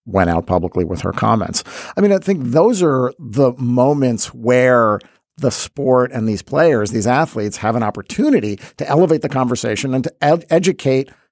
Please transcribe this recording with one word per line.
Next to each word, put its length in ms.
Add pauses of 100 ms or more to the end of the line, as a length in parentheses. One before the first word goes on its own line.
went 260
out 160
publicly 380
with 180
her 100
comments? 500 (340)
I 40
mean, 100
I 80
think 280
those 360
are 380
the 320
moments 840
where 640 (380)
the 140
sport 600
and 180
these 140
players, 480
these 160
athletes 520
have 180
an 80
opportunity 720 (200)
to 100
elevate 340
the 60
conversation 640
and 80
to 220
ed-, 260
educate 600 (220)